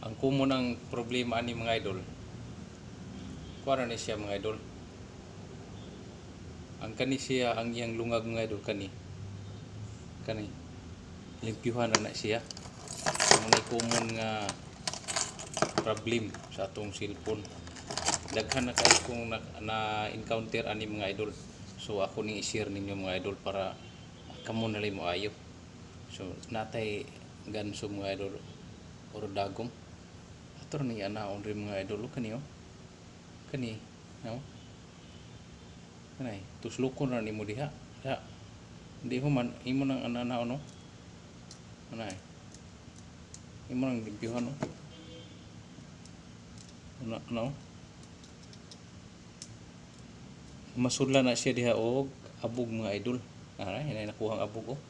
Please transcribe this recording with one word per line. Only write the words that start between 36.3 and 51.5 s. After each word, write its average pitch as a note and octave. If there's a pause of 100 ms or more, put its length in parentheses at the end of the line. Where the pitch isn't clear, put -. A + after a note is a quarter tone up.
tuslukon B2+
ra A2+
nimo G#2+
diha. B2 (320)
Diha. C3 (880)
Di B2+
human, B2
imo C3+
nang C3
ana-ana, A#2+
no? A#2+ (1400)
Kanay. A2 (1600)
Imo B2+
nang B2
limpyuhan, A#2
no? D3 (2500)
Ana, A2+ (120)
no? A#2+ (3250)
Masudlan B2+
na B2
siya B2+